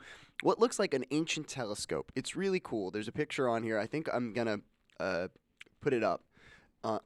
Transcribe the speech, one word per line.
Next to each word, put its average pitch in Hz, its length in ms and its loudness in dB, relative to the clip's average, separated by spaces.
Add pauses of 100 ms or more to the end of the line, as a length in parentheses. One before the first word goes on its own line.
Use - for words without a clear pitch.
(420)
what 175 160 4
looks 247 200 4
like 196 140 2
an 131 180 2
ancient 156 380 0
telescope. 104 680 -4
It's - 220 -4
really 185 240 2
cool. 101 300 -2
There's 107 180 -4
a 117 40 -6
picture 143 360 0
on 117 140 2
here. 110 160 0
I 104 80 0
think 151 260 -4
I'm 120 220 0
gonna, 110 260 0 (400)
uh, 90 280 0 (520)
put 143 140 2
it 110 100 4
up 92 180 2 (600)
on, 110 240 0